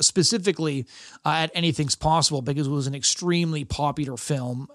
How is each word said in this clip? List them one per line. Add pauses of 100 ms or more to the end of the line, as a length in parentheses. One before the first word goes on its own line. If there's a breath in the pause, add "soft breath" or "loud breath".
specifically, (380 loud breath)
uh,
at
Anything's
Possible
because
it
was
an
extremely
popular
film